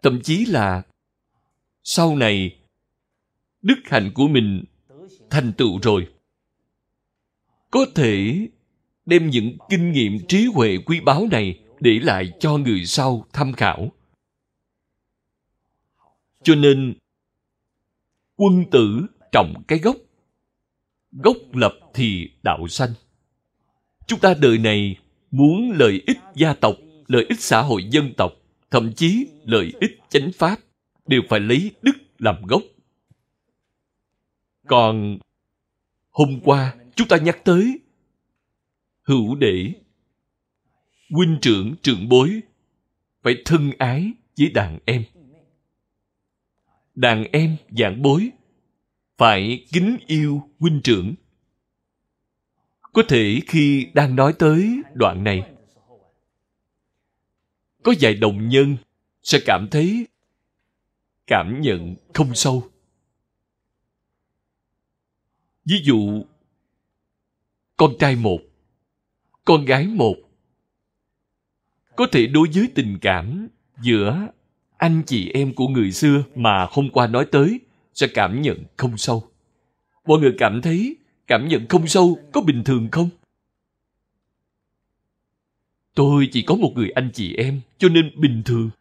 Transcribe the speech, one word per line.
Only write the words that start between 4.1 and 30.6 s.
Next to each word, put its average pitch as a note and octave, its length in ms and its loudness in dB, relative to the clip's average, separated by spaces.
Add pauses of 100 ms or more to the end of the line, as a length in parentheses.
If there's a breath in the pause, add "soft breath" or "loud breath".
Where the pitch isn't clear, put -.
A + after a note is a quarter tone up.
của C3+ 140 0
mình G#2+ 360 0 (640)
thành B2 240 -4
tựu G2+ 280 -2
rồi, G2+ 260 -2 (1600)
có C4 140 2 (100)
thể A#2+ 520 0 (580)
đem E3 240 2
những A#2+ 280 -2 (120)
kinh F3 220 0
nghiệm A2+ 360 -2
trí G3+ 180 2
huệ A#2 400 0
quý E3 140 -2
báu D3+ 320 0
này G2+ 280 -2 (200)
để A#2 200 4
lại F#2+ 400 -2
cho D3+ 180 0
người A2 280 -2
sau B2+ 480 -4
tham C3+ 200 -4
khảo. G#2 380 -4 (2500)
Cho D#3 120 6
nên, C3+ 420 2 (1400)
quân F#3 360 2
tử A#2+ 360 2 (240)
trọng F2+ 360 0
cái D#3+ 120 0
gốc, A3+ 160 0 (1160)
gốc G3+ 240 2 (180)
lập A#2 260 0 (140)
thì G2+ 360 -4 (140)
đạo E2 240 -4
sanh. A#2 260 -6 (1160)
Chúng A#3 80 -4
ta F#3+ 140 4
đời C3+ 240 4
này G#2 420 -2 (320)
muốn E3+ 400 2
lợi A2+ 360 2
ích C4 100 -2 (180)
gia D3+ 180 0
tộc, A2+ 220 0 (320)
lợi A#2+ 220 2
ích - 100 -4
xã A2+ 220 2
hội A#2 300 -2
dân C#3 260 0
tộc, F#2 160 -2 (380)
thậm A2+ 220 0
chí G3 340 0 (160)
lợi G#2 380 -2
ích - 180 -4 (100)
chánh D3 280 -2
pháp, F#3 220 -2 (480)